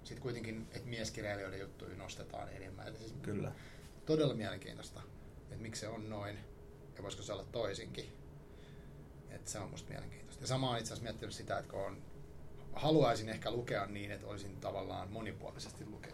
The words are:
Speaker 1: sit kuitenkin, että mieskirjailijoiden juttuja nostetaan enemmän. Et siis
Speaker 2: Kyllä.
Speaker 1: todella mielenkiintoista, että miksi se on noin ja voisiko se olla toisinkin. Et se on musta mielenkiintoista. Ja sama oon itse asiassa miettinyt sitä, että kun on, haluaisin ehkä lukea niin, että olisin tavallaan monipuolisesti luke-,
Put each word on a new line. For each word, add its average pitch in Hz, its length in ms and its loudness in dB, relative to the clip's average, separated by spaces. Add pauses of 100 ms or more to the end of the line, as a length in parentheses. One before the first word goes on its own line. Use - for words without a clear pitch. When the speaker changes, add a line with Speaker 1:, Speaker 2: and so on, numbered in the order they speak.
Speaker 1:
sit - 160 -6
kuitenkin, 110 520 -2
että 120 180 -4
mieskirjailijoiden 104 720 0
juttuja 95 380 -6
nostetaan 101 580 -4
enemmän. 98 320 -6
Et 110 100 -6
siis 113 240 -6
Speaker 2:
Kyllä. 104 300 2 (540)
Speaker 1:
todella 156 280 8
mielenkiintoista, - 680 -4 (500)
että 95 120 -6
miksi 113 180 -4
se 104 60 -2
on 110 220 -4
noin 101 300 -2 (580)
ja 92 60 -4
voisiko 98 200 -2
se 104 100 0
olla 98 180 -2
toisinkin. 107 540 2 (1200)
Et - 180 -8
se - 120 -2
on 95 100 -2
musta - 200 -6
mielenkiintoista. - 540 -6
Ja 117 40 -2
sama 131 220 6
oon 120 80 6
itse 113 160 0
asiassa 107 100 -4
miettinyt 110 320 -2
sitä, 101 240 2
että - 120 -4
kun - 140 0
on, 98 120 -2 (760)
haluaisin 120 560 10
ehkä 110 220 0
lukea 117 340 2
niin, 101 260 -2
että 101 160 -4
olisin 101 300 -4
tavallaan 95 540 0
monipuolisesti 110 720 -4
luke-, 107 280 -8